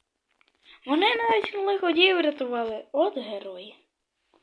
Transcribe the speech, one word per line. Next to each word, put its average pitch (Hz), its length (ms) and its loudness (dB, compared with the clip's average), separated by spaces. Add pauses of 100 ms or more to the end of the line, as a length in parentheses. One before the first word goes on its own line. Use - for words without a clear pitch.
(880)
Вони 349 280 2
навіть 453 400 0
лиходіїв 381 640 2
врятували. 247 760 -2
От 302 260 0
герої. 202 580 -12 (680)